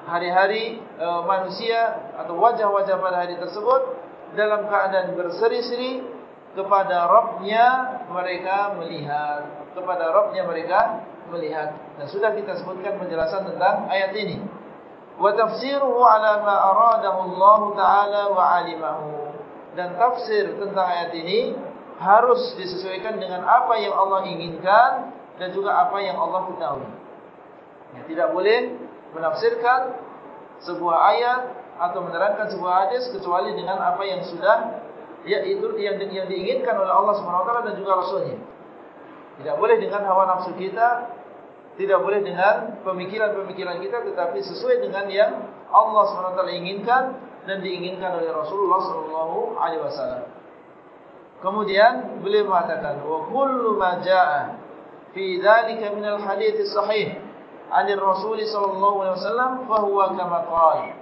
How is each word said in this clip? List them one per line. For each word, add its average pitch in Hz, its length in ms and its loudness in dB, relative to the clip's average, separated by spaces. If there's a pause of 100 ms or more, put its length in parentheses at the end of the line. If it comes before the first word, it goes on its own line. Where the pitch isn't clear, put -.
Hari-hari, 196 800 0
e, 160 220 -8 (180)
manusia 214 960 -2
atau 170 160 -8
wajah-wajah 202 640 2
pada 180 240 0
hari 175 160 -6
tersebut 233 560 0 (400)
dalam 202 320 0
keadaan 190 480 0
berseri-seri, 240 880 -2 (480)
kepada 190 560 2
Rabbnya 214 580 4 (460)
mereka 185 640 -2
melihat, 147 960 -6
kepada 180 400 -2
Rabbnya 185 320 4
mereka 175 560 0 (320)
melihat. 151 400 -6 (240)
Dan 143 160 -12
sudah 214 240 2
kita 185 240 -6
sebutkan 185 400 -8
penjelasan 170 480 -2
tentang 190 400 2
ayat 190 240 0
ini. 202 260 -6 (800)
Wa 190 160 4
tafsiruhu 247 680 0
ala 214 400 4
ma 202 140 2 (180)
aradahu 196 440 2 (140)
Allah 202 280 8 (180)
Ta'ala 202 440 4 (120)
wa 180 100 4 (160)
alimahu. 156 720 -6 (420)
Dan 180 240 -6
tafsir 214 600 0
tentang 190 280 -2
ayat 175 280 -2
ini 202 400 -2 (440)
harus 240 600 4
disesuaikan 185 600 -6
dengan 180 280 -6
apa 233 320 4
yang 202 160 -2
Allah 190 320 2
inginkan 180 680 2 (460)
dan 180 160 -6
juga 196 200 0
apa 180 280 2
yang 180 160 -4
Allah 185 320 -2
ketahui. 156 400 -6 (1080)
Ya, - 120 -16
tidak 165 240 0
boleh 214 400 2 (400)
menafsirkan 233 800 0 (720)
sebuah 170 300 0 (180)
ayat 240 260 2 (380)
atau 180 240 -2
menerangkan 185 480 0
sebuah 185 360 2
hadis - 280 -2
kecuali 185 400 -2
dengan 185 240 -4
apa 185 240 0
yang 185 240 -4
sudah, 196 560 0 (400)
ya, 190 240 0
itu 196 320 -2
yang, 196 240 -2
yang 190 240 -6
diinginkan 202 480 -2
oleh 190 160 0
Allah 202 320 6
Subhanahu 175 200 0
wa 220 40 0
taala 240 240 0
dan 185 80 -6
juga 190 240 0
Rasulnya. 185 360 -4 (1000)
Tidak 151 200 -4
boleh 220 200 6
dengan 196 280 -2
hawa 190 280 4
nafsu 185 240 -4
kita, 233 520 0 (640)
tidak 190 280 2
boleh 196 200 0
dengan 196 640 0
pemikiran-pemikiran 185 960 -4
kita, 220 200 -6
tetapi 180 400 -4
sesuai 233 400 0
dengan 196 280 -4
yang 196 220 4 (380)
Allah 208 400 6
Subhanahu 180 240 -4
wa 190 40 -2
taala 180 160 -2
inginkan 202 480 0 (440)
dan 190 160 -6
diinginkan 180 560 -6
oleh 165 160 -2
Rasulullah 185 480 0
sallallahu 160 560 -4 (240)
alaihi 160 200 -2
wasallam. - 400 -6 (1200)
Kemudian 208 840 2
beliau 202 260 2
mengatakan, 147 540 -2
"Wa 160 260 -6
kullu 240 460 0
ma 180 260 0
jaa'a 175 560 2 (540)
fi 190 260 -4
dzalika 220 540 4
min 208 160 -6
al-hadits 208 640 -2
sahih 208 480 -2 (480)
'anil 196 320 0
Rasul 196 380 0
sallallahu 202 640 0
alaihi 185 160 0
wasallam 247 340 -2 (140)
fa 220 160 2
huwa 196 340 2
kama 180 300 -2
qala." 165 380 4 (180)